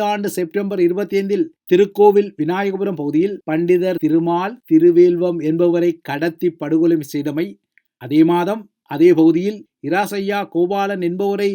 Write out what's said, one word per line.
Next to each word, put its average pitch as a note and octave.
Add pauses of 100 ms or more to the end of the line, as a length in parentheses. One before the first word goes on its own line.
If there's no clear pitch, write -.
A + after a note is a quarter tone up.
ஆண்டு G#3
செப்டம்பர் F#3+
இருபத்தைந்தில் G3 (160)
திருக்கோவில் G3+
விநாயகபுரம் F#3+
பகுதியில் D#3
பண்டிதர் F3
திருமால் E3+ (120)
திருவேல்வம் F3
என்பவரை E3+ (100)
கடத்தி E3
படுகொலை D#3+
செய்தமை, C#3+ (520)
அதே C#3+
மாதம் F3 (280)
அதே D#3+
பகுதியில் E3 (220)
இராசையா G3
கோபாலன் G3
என்பவரை G3+